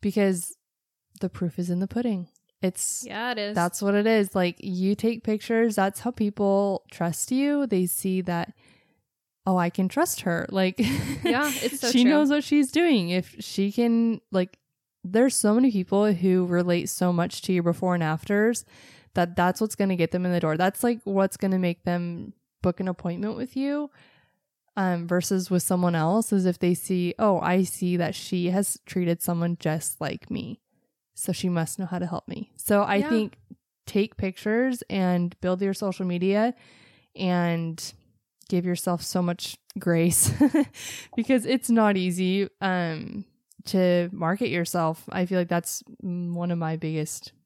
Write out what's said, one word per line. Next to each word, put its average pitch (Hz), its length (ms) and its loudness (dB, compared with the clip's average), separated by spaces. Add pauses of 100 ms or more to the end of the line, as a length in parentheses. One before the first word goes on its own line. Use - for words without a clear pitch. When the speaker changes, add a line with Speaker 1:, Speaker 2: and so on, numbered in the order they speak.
Speaker 1:
because 196 560 0 (640)
the 190 80 -4
proof - 300 -6
is 175 120 -4
in 180 100 0
the 196 80 -2
pudding. 220 400 -4 (340)
It's - 440 -4
Speaker 2:
Yeah, 233 260 -6
it 226 60 -4
is. 208 160 -4
Speaker 1:
that's 175 280 0
what 202 120 2
it 208 120 4
is. 220 280 2
Like, 180 260 2
you 190 340 0
take 226 280 -2
pictures. 226 540 0
That's 196 240 0
how - 100 -4
people 202 800 0
trust - 400 -4
you. 285 360 2
They 185 200 2
see 185 360 -2
that 175 320 -4 (920)
"Oh, 190 100 2
I 175 140 2
can 185 180 0
trust - 340 0
her." 170 280 0
Like, 190 280 0
<laughs> 262 460 -2
Speaker 2:
Yeah, 294 260 2 (120)
it's 262 180 -4
so 240 100 0
Speaker 1:
she 247 120 6
Speaker 2:
true. 247 80 8
Speaker 1:
knows 294 200 6
what 294 140 2
she's 294 280 2
doing. 277 380 2
If 180 300 -2
she 202 320 -2
can, 233 480 2 (120)
like, 185 260 0 (460)
there's 226 320 4
so 214 180 4
many 254 160 6
people 202 420 2
who 185 340 2
relate 175 420 2
so 180 240 0
much 175 300 -2
to - 100 -2
your 175 100 2
before 175 320 0
and 175 80 0
afters 208 640 0 (500)
that 175 220 0
that's 180 240 2
what's 220 160 -2
gonna 190 200 0
get 165 140 2
them 180 160 -2
in 180 60 0
the 175 80 2
door. 156 160 0
That's, 185 260 0
like, 240 220 0
what's 196 320 0
gonna 190 220 0
make 175 260 -2
them 175 480 -4 (300)
book 180 180 0
an 185 80 -4
appointment 180 480 -6
with - 200 -8
you, 285 340 -4 (840)
um, 180 300 0
versus 180 440 0
with 180 120 2
someone 180 320 2
else, 170 380 2
is 190 120 2
if 180 140 2
they 180 160 2
see, 175 440 -2
"Oh, 202 220 4
I 180 220 2
see 180 340 -2
that 175 180 -2
she 180 360 -4
has 196 340 0
treated 175 380 -2
someone 170 360 -2
just - 420 -4
like - 300 -8
me, - 300 -8 (540)
so - 180 -4
she 185 160 -2
must 165 300 -2
know 190 80 -6
how 180 120 -6
to 175 80 -4
help 170 220 -6
me." - 280 -10
So 202 260 2
I 202 140 0
Speaker 2:
Yeah. 208 120 0
Speaker 1:
think 220 300 0 (480)
take 214 300 -2
pictures 226 760 -2
and 180 500 0
build 180 220 0
your 196 100 0
social 190 320 -4
media 190 480 2 (600)
and 170 800 -2 (540)
give 180 180 0
yourself 175 360 -2
so - 200 -2
much 175 340 -6 (220)
grace 170 520 2 (440)
<laughs> - 420 -12
because 240 300 2
it's 247 240 0
not 214 260 6
easy, 185 520 0 (120)
um, 180 640 -4 (400)
to 175 480 2
market 185 360 -2
yourself. 165 640 -2
I 185 160 0
feel 185 120 0
like 175 100 -2
that's, - 340 -4 (220)
mm, 175 300 -4
one 175 160 -4
of 170 80 -2
my 160 180 -4
biggest 156 560 -6 (140)